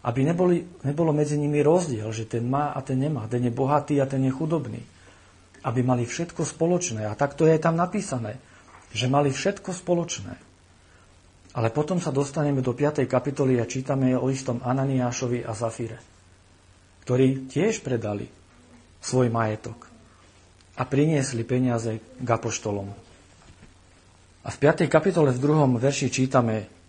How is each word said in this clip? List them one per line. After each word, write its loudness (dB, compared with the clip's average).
Aby 0
neboli, 4
nebolo 2
medzi 2
nimi 2
rozdiel, 2
že -6
ten -2
má 0
a -4
ten 0
nemá, -2
ten -2
je 2
bohatý 2
a 4
ten -2
je 2
chudobný. -4
Aby 0
mali 0
všetko -6
spoločné. -2
A -6
takto 2
je 6
tam 2
napísané, -4
že -2
mali 2
všetko -4
spoločné. -4
Ale 0
potom 0
sa -2
dostaneme 0
do -2
piatej 0
kapitoly 2
a 0
čítame 0
o 0
istom -4
Ananiášovi -2
a -8
Zafire, -6
ktorí 2
tiež 0
predali -4
svoj 0
majetok -4
a -4
priniesli 2
peniaze 0
k -10
apoštolom. -2
A -6
v -14
piatej 4
kapitole 4
v -2
druhom 4
verši 0
čítame 0